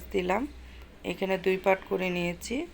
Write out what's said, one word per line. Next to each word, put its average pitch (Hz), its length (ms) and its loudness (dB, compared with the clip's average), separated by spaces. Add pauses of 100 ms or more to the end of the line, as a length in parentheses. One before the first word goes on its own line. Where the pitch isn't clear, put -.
(120)
দিলাম, 190 300 2 (720)
এখানে 190 260 0
দুই 190 200 2
পার্ট 190 320 4
করে 185 200 2
নিয়েছি। 175 460 0 (180)